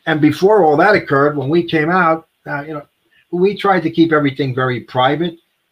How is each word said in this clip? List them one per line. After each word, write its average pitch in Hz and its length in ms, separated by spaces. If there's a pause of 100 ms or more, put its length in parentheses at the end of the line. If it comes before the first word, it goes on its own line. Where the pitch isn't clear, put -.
and 156 140
before 180 440
all 147 120
that 196 180
occurred, 147 420
when 131 120
we 170 140
came 160 280
out, 165 380 (180)
uh, 147 200
you 156 80
know, 147 120 (440)
we 190 260
tried 190 280
to 165 60
keep 165 220
everything 139 420
very 127 260
private. 151 580 (340)